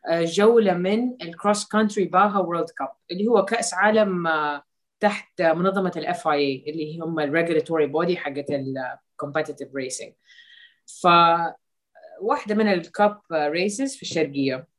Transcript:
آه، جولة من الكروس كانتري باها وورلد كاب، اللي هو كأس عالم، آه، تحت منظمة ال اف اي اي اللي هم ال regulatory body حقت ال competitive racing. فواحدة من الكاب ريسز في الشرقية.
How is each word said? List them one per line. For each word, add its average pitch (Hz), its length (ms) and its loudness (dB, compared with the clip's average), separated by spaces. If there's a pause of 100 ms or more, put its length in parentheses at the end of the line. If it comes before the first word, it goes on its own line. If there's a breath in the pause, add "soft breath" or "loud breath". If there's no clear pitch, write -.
آه، 170 160 0
جولة 202 500 4
من 214 480 -2
الكروس 202 460 -2
كانتري 214 360 0
باها 196 340 2
وورلد 170 320 -2
كاب، - 180 -8 (220)
اللي 190 160 -4
هو 240 180 4
كأس 196 300 -2
عالم، 196 520 2
آه، 151 360 -2 (380)
تحت 208 420 -2
منظمة 185 540 2
ال 156 100 -6
اف 175 220 -4
اي 147 100 2
اي 135 300 -2
اللي 156 320 -8
هم 160 200 -4
ال 151 260 0
regulatory 156 460 0
body 170 240 0
حقت 143 340 -8
ال 135 240 -4 (500)
competitive 143 440 -6
racing. 135 440 -10 (2000 soft breath)
فواحدة 208 320 -2
من 214 140 4
الكاب 202 520 0 (120)
ريسز 180 640 -2
في - 60 -18
الشرقية. 139 640 -2 (120)